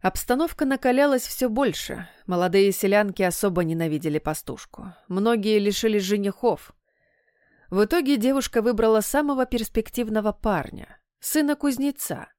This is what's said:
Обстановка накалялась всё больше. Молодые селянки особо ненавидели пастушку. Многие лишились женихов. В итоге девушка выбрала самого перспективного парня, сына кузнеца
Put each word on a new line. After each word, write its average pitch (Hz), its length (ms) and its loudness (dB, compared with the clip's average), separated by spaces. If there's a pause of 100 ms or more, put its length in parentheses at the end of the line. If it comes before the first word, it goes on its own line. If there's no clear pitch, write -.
Обстановка 269 600 -2
накалялась 262 600 2
всё - 220 -4
больше. 226 640 -2 (160)
Молодые 185 480 2
селянки 202 500 2
особо 180 400 0
ненавидели 156 560 -2
пастушку. - 760 -10 (140)
Многие 214 520 2
лишились 208 440 0
женихов. 202 720 -2 (920)
В 196 160 4
итоге 285 320 2
девушка 247 440 0
выбрала 220 380 2
самого 277 460 0
перспективного 220 880 -2
парня, - 680 -6 (220)
сына 294 340 0
кузнеца 269 720 -4 (120)